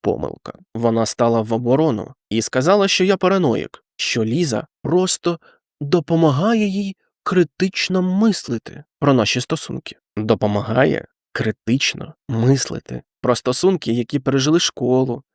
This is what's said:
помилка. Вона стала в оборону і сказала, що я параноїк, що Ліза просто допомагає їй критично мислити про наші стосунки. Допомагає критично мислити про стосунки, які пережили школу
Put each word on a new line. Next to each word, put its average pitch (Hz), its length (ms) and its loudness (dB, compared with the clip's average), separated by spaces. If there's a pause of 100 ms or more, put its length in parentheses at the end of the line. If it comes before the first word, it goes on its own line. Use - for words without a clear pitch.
помилка. - 520 -6 (220)
Вона 113 320 0
стала 117 340 2
в 110 120 -4
оборону 120 640 0 (160)
і 110 120 0
сказала, 190 460 2
що 190 160 0
я 190 120 2
параноїк, 180 640 -2 (140)
що - 280 -2
Ліза 120 420 -2 (160)
просто 175 560 0 (420)
допомагає 165 880 2
їй 196 300 -4 (260)
критично 185 800 0
мислити 185 840 -2 (160)
про 143 140 4
наші 123 260 2
стосунки. - 560 -8 (200)
Допомагає 107 920 0 (260)
критично - 840 -4 (140)
мислити 123 760 0 (180)
про 123 160 2
стосунки, 160 560 0
які 120 260 -2
пережили 139 420 2
школу 127 600 0 (120)